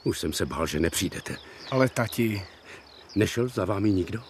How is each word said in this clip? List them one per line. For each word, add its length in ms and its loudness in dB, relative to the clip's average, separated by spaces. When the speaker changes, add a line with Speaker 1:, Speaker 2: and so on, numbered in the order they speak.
Speaker 1:
Už 160 0
jsem 140 -2
se 120 0
bál, 220 -2
že 120 -2
nepřijdete. 560 -2
Speaker 2:
Ale 180 4
tati. 540 0
Speaker 1:
Nešel 340 2
za 160 0
vámi 260 2
nikdo? 280 0